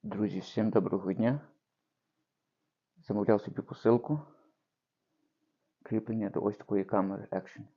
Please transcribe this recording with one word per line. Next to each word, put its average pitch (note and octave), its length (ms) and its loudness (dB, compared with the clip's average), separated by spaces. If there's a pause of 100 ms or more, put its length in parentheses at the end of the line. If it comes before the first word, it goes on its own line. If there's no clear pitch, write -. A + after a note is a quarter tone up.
Друзі, G2+ 380 -2
всім G#2+ 300 -2
доброго F#2+ 420 2
дня! A#2 280 2 (1600)
Замовляв G#2 440 2
собі - 220 -10
посилку. B2+ 580 2 (1600)
Кріплення A2 480 -2
до - 120 -2
ось G#2 140 0
такої G2 280 -2
камери G2 480 -2
Action. - 340 -8 (100)